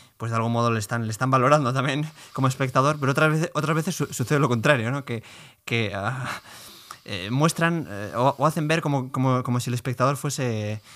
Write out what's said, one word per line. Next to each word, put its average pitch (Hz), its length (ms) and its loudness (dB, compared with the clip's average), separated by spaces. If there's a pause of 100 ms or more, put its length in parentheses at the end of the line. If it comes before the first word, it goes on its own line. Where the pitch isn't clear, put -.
(160)
pues, 117 140 -6
de 117 60 -2
algún 113 160 0
modo 117 180 2
le 113 80 2
están, 117 280 -4
le 110 40 -4
están 127 200 -2
valorando 131 440 4
también 139 340 -2 (240)
como 131 140 2
espectador, 135 540 2
pero 135 120 2
otras 151 200 4
veces, 160 200 0
otras 156 220 0
veces 160 220 -2
su-, 143 160 -2
sucede 143 260 0
lo 139 100 4
contrario, 117 440 2
¿no? 139 120 -6
Que, 117 200 -8 (400)
que, 113 300 -2
ah, 120 460 -6 (640)
eh, 98 280 -6
muestran, 160 580 2
eh, 101 240 -8
o, 123 240 4
o 135 80 4
hacen 156 220 0
ver 165 120 2
como, 135 300 0
como, 127 320 2
como 123 160 0
si 123 120 -4
el 120 40 -2
espectador 131 420 0
fuese, 110 640 -4 (160)